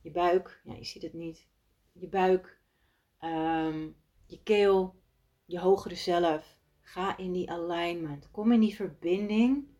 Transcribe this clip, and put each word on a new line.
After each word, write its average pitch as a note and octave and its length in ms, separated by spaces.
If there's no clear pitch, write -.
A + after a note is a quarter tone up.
je D#3+ 100
buik, F3 540
ja, - 100
je - 100
ziet - 180
het D#3+ 100
niet. E3 360
Je F3 160
buik, F#3 520
ehm, D#3+ 720
je - 160
keel, G3 600
je F3 140
hogere F#3 360
zelf. F3 680
Ga - 360
in F#3 160
die F3+ 180
alignment. E3+ 800
Kom G#3+ 220
in A#3 80
die G#3 140
verbinding. G#3 920